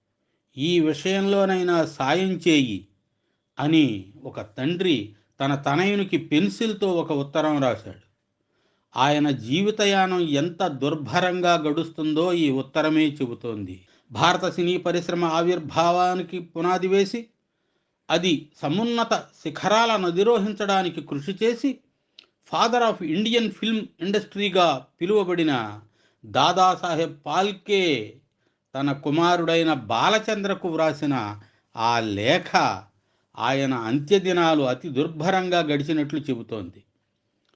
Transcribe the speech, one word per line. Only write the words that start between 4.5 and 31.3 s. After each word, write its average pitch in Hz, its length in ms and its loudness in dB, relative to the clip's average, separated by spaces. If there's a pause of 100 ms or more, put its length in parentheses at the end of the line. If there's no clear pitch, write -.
తన 139 140 0
తనయునికి 180 640 0
పెన్సిల్తో 196 760 -2
ఒక 160 200 -2
ఉత్తరం 147 500 -2
రాశాడు. 104 480 -4 (880)
ఆయన 147 340 2
జీవితయానం 190 920 0
ఎంత 170 460 -2
దుర్భరంగా 165 880 0
గడుస్తుందో 156 760 -2
ఈ 160 180 2
ఉత్తరమే 156 560 0
చెబుతోంది. 113 720 -6 (320)
భారత 165 420 2
సినీ 180 220 0
పరిశ్రమ 175 480 -2
ఆవిర్భావానికి 175 1160 0
పునాది 175 480 -2
వేసి, 196 380 0 (840)
అది 170 380 0 (140)
సమున్నత 226 520 0
శిఖరాలను 190 920 0
అధిరోహించడానికి 196 960 0
కృషి 143 420 -8
చేసి, 240 360 0 (800)
father 226 380 2
of 160 220 -4
Indian 226 340 0
film 220 360 -4 (140)
ఇండస్ట్రీగా 185 840 0 (140)
పిలువబడిన 165 800 0 (460)
దాదాసాహెబ్ 165 1000 2
ఫాల్కే 175 880 -2 (600)
తన 139 180 -2
కుమారుడైన 165 800 2
బాలచంద్రకు 190 960 0
వ్రాసిన 147 720 -2 (360)